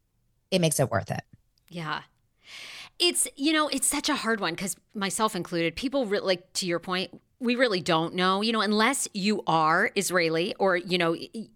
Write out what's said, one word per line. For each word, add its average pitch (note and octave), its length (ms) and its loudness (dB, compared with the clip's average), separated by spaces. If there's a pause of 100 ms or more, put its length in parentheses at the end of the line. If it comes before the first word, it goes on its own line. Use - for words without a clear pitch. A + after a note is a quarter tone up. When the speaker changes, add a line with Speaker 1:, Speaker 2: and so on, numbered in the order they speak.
(500)
Speaker 1:
it F#3 100 2
makes D#3+ 200 2
it B2+ 100 2
worth G2+ 220 -2
it. - 100 -6 (500)
Speaker 2:
Yeah. D#3+ 300 -8 (960)
It's, F4 380 2
you D4 160 0
know, D4+ 160 2
it's C4+ 180 -2
such D4 220 0
a C#4+ 80 2
hard A3 240 -2
one F#3 160 -2
'cause - 200 -6 (160)
myself G3+ 440 0
included, E3 400 -2
people C4+ 280 -2
re-, G3+ 140 0
like, F#3 360 -2
to F#3+ 120 -4
your E3+ 140 0
point, F#3 400 -6 (180)
we B3 160 0
really A#3 260 2
don't D#3+ 340 0
know, F#3 280 2
you A3+ 100 0
know, A3 80 0
unless G#3+ 540 2
you G3+ 320 0
are E3 480 2
Israeli F3 600 0
or, F#3+ 200 2
you F3+ 220 -2
know, E3+ 140 2
y-, - 440 -8